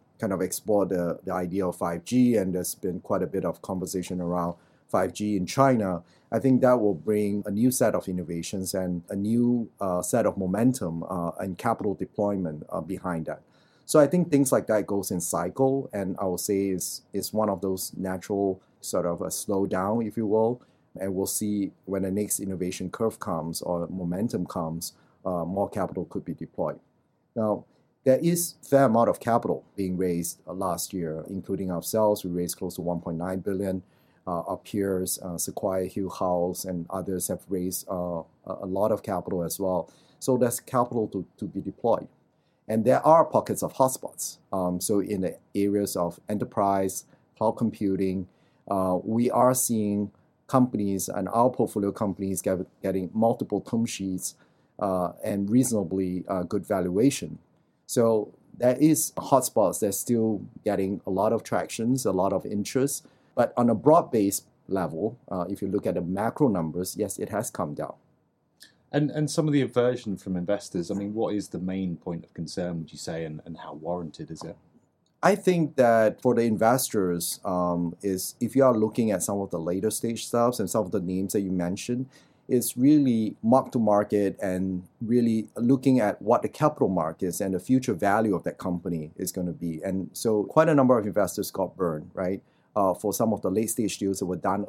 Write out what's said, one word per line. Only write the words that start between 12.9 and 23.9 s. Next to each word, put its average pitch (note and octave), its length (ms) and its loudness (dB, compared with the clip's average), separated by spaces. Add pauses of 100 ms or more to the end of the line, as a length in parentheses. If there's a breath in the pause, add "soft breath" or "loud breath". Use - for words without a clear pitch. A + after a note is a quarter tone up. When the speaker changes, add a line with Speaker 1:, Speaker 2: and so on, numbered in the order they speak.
Speaker 1:
that. D2+ 140 -8 (440 soft breath)
So - 120 2
I C#3+ 100 10
think F3+ 220 2
things C#3 220 4
like A2 160 2
that G#2+ 180 2
goes G2+ 240 -2
in F2+ 120 -2
cycle, C3 720 0
and F#2+ 260 -4
I G2+ 60 -2
would F2+ 160 -2
say G2 260 0
is, - 360 -4 (100)
is G2 180 -6
one G#2+ 180 0
of F2+ 120 -2
those F#2+ 340 -4
natural F#2+ 640 -2 (200 soft breath)
sort F2+ 240 -2
of E2+ 160 -4
a F2+ 60 -4
slowdown, G2 800 -2
if G#2 120 -8
you A2 100 -2
will, A2+ 340 2 (380 soft breath)
and F#2+ 160 -4
we'll G2 120 0
see G#2 440 -2 (140)
when F#2+ 160 -2
the F#2+ 100 -2
next G#2 300 -2
innovation F#2 480 -4
curve - 320 -4
comes E2 400 -4
or F2 260 -4
momentum F2+ 600 -4